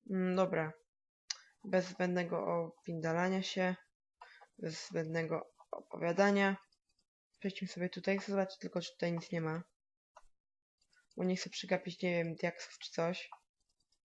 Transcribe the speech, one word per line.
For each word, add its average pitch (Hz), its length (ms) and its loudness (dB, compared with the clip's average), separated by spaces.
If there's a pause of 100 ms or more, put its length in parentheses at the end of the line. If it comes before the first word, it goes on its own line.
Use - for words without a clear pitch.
(100)
Mm, 185 260 2
dobra. 170 360 2 (920)
Bez 185 220 2
zbędnego 180 600 0
opindalania 170 960 0
się. 185 340 0 (840)
Bez 160 300 -8
zbędnego 165 640 -2 (200)
opowiadania. 196 880 4 (840)
Przejdźmy 190 300 -4
sobie 180 200 -2
tutaj, 196 300 0
chcę 196 140 -6
zobaczyć 190 260 0
tylko, 180 220 -4
czy - 120 -8
tutaj 175 200 0
nic 165 200 -4
nie 170 80 0
ma. 160 220 -2 (1600)
Bo 180 60 0
nie 185 120 2
chcę 185 140 -6
przegapić, 185 520 -4
nie 180 80 2
wiem, 165 240 0
diaksów - 440 -6
czy - 120 -14
coś. 170 400 -2 (760)